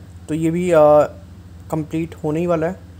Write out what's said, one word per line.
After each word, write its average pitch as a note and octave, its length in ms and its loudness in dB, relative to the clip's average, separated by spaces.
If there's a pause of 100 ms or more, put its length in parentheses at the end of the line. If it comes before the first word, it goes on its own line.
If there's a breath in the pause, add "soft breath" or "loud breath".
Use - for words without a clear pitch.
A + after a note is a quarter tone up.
(280)
तो D3+ 60 -8
ये D#3+ 180 -2
भी, F3 200 -4
अ, E3 60 4 (920)
complete D#3+ 520 -8
होने D#3 160 -4
ही F3 80 -4
वाला E3 200 -2
है, F#3 80 -8 (240)